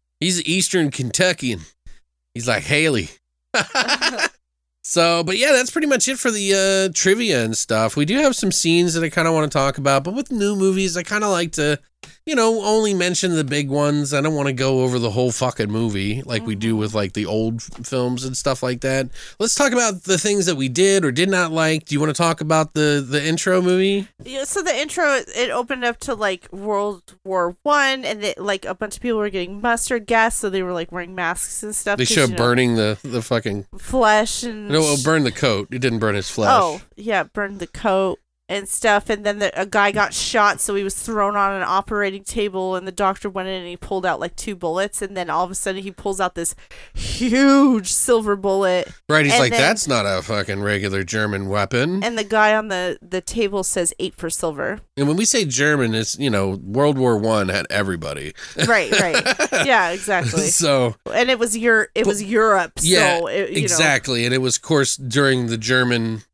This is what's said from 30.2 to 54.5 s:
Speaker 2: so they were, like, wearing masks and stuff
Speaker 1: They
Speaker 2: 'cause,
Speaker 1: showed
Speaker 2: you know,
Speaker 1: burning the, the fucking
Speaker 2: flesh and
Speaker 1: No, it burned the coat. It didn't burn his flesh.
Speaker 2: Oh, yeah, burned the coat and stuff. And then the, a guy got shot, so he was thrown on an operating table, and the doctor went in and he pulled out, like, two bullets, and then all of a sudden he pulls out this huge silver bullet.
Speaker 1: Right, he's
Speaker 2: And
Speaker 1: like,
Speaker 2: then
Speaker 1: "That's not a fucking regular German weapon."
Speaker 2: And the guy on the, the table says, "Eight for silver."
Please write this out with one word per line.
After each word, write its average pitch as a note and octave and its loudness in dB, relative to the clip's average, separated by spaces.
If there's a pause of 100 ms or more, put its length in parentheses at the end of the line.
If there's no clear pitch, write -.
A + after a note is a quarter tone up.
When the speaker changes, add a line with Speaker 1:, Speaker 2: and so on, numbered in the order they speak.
Speaker 2:
so G3+ -4
they F#3+ -2
were, F3+ -4
like, E3+ -6
wearing F3 -10
masks F3+ -4
and G#3+ -8
stuff G3+ -2
Speaker 1:
They B2+ 0
Speaker 2:
'cause, A#2 0
Speaker 1:
showed C3+ 4
Speaker 2:
you - -4
know, - 0
Speaker 1:
burning A#2+ 2
the, G#2+ 0
the A#2 -6
fucking G#2+ -4 (120)
Speaker 2:
flesh A3 2
and G#3+ -8
Speaker 1:
No, D#3 4 (140)
it C3 -2
burned D3+ 2
the A2+ 0
coat. G#2 0
It B2 -8
didn't B2 0
burn G#2+ 0
his G2+ -4
flesh. A2+ 2
Speaker 2:
Oh, F#3+ 2 (160)
yeah, G#3 -2
burned G3+ -8
the F3 -10
coat F#3+ 0 (300)
and G3 -6
stuff. G#3 2
And G#3 -4
then G#3 -2
the, G3+ -2
a G3 -2
guy G3+ 2
got G3+ 0
shot, - 2
so G3+ -2
he G3+ 0
was F#3+ -4
thrown G#3 -2
on G3 2
an F#3 -4
operating G3 -2
table, F#3 -2
and F#3 -6
the F#3+ -8
doctor G3 -2
went F#3 -6
in F#3+ -6
and F3 -12
he F3 -12
pulled F#3+ -4
out, E3+ 0
like, F3 -6
two G#3 -8
bullets, F3 -2
and G3 -8
then F3 -4
all E3+ 0
of F3+ -4
a F#3+ -10
sudden F#3+ -4
he G3 -10
pulls G3 -6
out F3+ -2
this E3+ -4 (400)
huge C4 4
silver G#3+ 2
bullet. F#3+ 0 (200)
Speaker 1:
Right, D3+ 4
he's C#3+ 4
Speaker 2:
And C#3+ 6
Speaker 1:
like, B2 4
Speaker 2:
then - 2
Speaker 1:
"That's F#3+ 2
not A#2 2
a F#2+ 0
fucking G2+ -4
regular G2+ -2
German G2+ -4
weapon." B2+ 0
Speaker 2:
And A3+ -2
the G#3+ -2
guy G#3+ 2
on G#3+ -2
the, F3+ -4
the F3+ -6
table G3+ -2
says, F3 -2
"Eight - -6
for E3 -8
silver." E3 -6 (160)